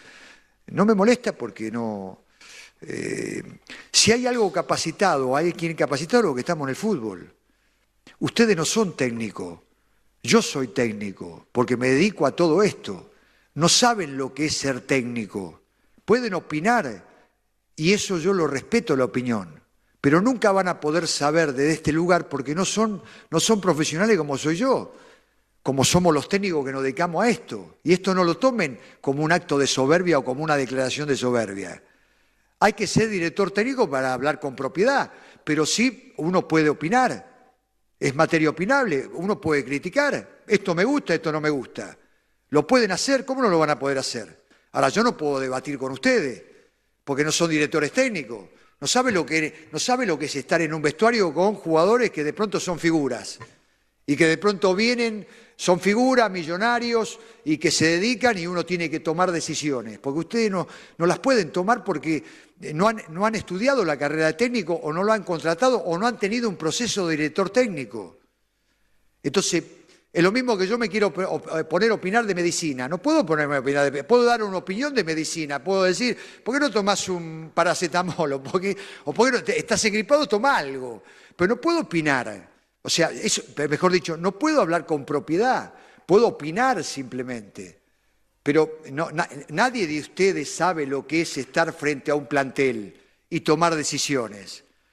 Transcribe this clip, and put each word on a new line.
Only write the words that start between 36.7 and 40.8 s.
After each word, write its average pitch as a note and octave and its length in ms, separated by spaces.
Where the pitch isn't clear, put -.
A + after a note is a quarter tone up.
Es C#3+ 160
materia D#3 360
opinable, F3+ 640
uno F3+ 260
puede D3 240
criticar. F3 840
Esto G3 280
me F3 100